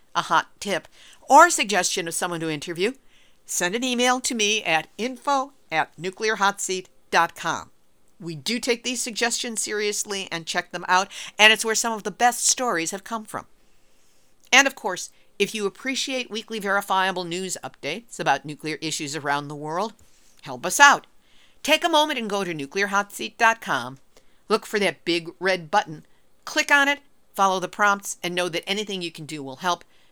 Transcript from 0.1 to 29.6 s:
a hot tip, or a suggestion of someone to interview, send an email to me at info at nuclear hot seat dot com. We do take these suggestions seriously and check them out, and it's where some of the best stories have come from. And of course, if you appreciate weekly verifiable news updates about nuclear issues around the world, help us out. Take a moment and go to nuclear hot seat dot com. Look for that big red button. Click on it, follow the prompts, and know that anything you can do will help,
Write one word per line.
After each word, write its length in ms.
a 80
hot 260
tip, 280
or 200
a 20
suggestion 580
of 60
someone 260
to 100
interview, 420
send 300
an 100
email 360
to 140
me 280
at 340
info 560
at 280
nuclear 380
hot 260
seat 260
dot 240
com. 340
We 160
do 240
take 240
these 180
suggestions 580
seriously 720
and 160
check 240
them 160
out, 240
and 140
it's 120
where 100
some 180
of 120
the 60
best 360
stories 460
have 120
come 200
from. 220
And 140
of 100
course, 340
if 160
you 120
appreciate 640
weekly 300
verifiable 640
news 400
updates 560
about 240
nuclear 360
issues 360
around 320
the 80
world, 360
help 220
us 140
out. 280
Take 180
a 60
moment 300
and 120
go 140
to 100
nuclear 340
hot 240
seat 260
dot 220
com. 380
Look 180
for 120
that 260
big 260
red 300
button. 340
Click 260
on 160
it, 140
follow 240
the 80
prompts, 560
and 120
know 160
that 180
anything 340
you 80
can 160
do 160
will 140
help, 280